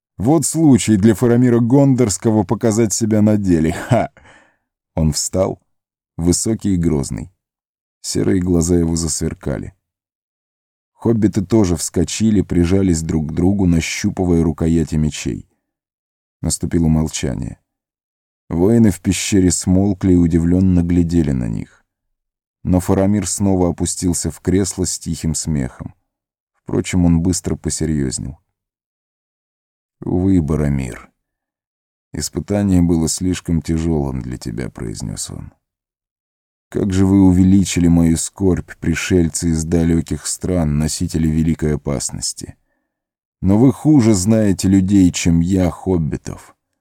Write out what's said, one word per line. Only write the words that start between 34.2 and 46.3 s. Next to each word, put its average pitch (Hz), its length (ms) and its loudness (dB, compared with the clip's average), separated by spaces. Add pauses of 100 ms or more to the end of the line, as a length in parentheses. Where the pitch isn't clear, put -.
для 64 160 -10
тебя", 58 320 -10
произнес 52 600 -10
он. 50 240 -16 (1160)
Как 104 240 -2
же 95 140 4
вы 98 160 6
увеличили 92 640 4
мою 85 280 4
скорбь, - 640 -4
пришельцы 85 720 0
из 80 160 -2
далеких 82 600 -2
стран, 82 500 -4
носители 80 500 -4
великой 78 480 0
опасности! - 800 -8 (840)
Но 95 160 2
вы 120 160 6
хуже 131 400 4
знаете 101 540 0
людей, 95 440 4
чем 85 280 0
я, 87 320 0
хоббитов. 76 840 -6 (260)